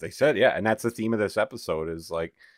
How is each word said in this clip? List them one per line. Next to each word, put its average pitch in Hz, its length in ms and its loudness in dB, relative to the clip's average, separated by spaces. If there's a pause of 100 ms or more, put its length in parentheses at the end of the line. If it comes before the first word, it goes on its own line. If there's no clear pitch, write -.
they 85 100 -8
said, 143 260 2
yeah, 101 200 4
and 98 100 0
that's 110 160 2
the 117 80 0
theme 113 240 -2
of 107 60 0
this 98 160 0
episode 85 520 -2
is, 82 220 -8
like, 85 240 -4 (240)